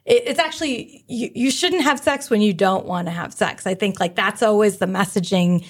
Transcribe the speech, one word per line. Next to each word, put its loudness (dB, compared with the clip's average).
it, 4
it's -2
actually, -4
you, -4
you 0
shouldn't 0
have 2
sex -2
when 2
you 4
don't 0
wanna -6
have -8
sex. -4
I -2
think, -2
like, -2
that's -2
always 4
the -2
messaging 0